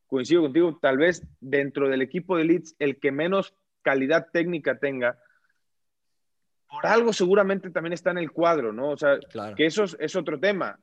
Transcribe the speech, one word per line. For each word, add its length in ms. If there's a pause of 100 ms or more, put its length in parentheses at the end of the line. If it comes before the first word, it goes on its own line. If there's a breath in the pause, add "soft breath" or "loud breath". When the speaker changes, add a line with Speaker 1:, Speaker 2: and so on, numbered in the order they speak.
Speaker 1:
coincido 360
contigo, 380
tal 180
vez 280 (140)
dentro 480
del 140
equipo 340
de 80
Leeds, 340
el 200
que 140
menos 420 (280)
calidad 500
técnica 460
tenga, 400 (1500)
por 180
algo 260
seguramente 580
también 220
está 180
en 80
el 120
cuadro, 420
¿no? 180
O 60
sea, 220
Speaker 2:
Claro. 380
Speaker 1:
que 100
eso 180
es, 160
es 160
otro 220
tema. 440